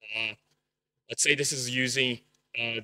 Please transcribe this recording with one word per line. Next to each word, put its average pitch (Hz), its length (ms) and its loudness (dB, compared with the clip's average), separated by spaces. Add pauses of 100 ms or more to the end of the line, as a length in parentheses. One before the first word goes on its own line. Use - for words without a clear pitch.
(160)
Uh, 110 180 -4 (760)
let's - 140 -2
say 147 120 6
this 139 180 0
is 127 180 -4
using, 127 480 0 (400)
uh, 117 260 -4